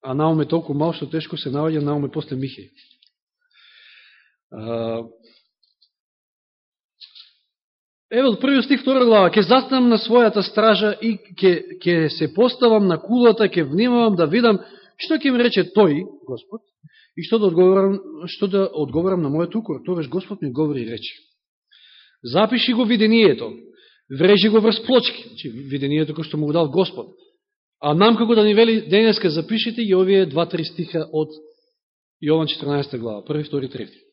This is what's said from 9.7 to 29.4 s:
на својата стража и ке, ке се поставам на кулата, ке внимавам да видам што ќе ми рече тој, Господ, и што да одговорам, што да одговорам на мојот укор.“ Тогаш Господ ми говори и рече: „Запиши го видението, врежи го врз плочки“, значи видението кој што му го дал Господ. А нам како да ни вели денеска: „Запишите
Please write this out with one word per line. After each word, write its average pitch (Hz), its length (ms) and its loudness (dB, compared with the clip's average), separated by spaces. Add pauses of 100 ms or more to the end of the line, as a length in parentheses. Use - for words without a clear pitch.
на 226 100 4
својата 220 440 2
стража 208 600 2
и 226 160 -2 (180)
ке, - 460 0
ке 165 280 0
се 147 240 -4
поставам 226 520 2
на 165 140 0
кулата, 226 480 4
ке 170 160 0
внимавам 220 520 2
да 165 100 2
видам 214 320 2 (380)
што - 180 -4
ќе 302 160 0
ми 247 120 0
рече 208 280 0
тој, 180 320 2 (240)
Господ, 131 340 -14 (560)
и 165 60 -12
што 226 160 -2
да 208 80 2
одговорам, 190 540 4 (260)
што - 200 -6
да 196 260 0
одговорам 165 500 -2
на 143 80 -2
мојот 170 240 -4
укор.“ 180 300 -6
Тогаш 170 240 -6
Господ 185 340 -8
ми 139 100 -6
говори 143 300 -4
и 113 80 -10
рече: - 240 -12 (1080)
„Запиши 214 480 0
го 240 120 0
видението, 214 680 2 (580)
врежи 180 380 4
го 214 120 4
врз 220 260 0
плочки“, 240 420 0
значи - 200 -16
видението 139 680 -4
кој 160 100 -10
што 156 140 -10
му 151 80 -2
го 147 60 -4
дал 160 180 0
Господ. - 440 -4 (680)
А 147 140 0
нам 214 220 4
како 226 180 2
да 214 100 4
ни 214 100 2
вели 226 340 4
денеска: 208 420 2
„Запишите 220 540 -4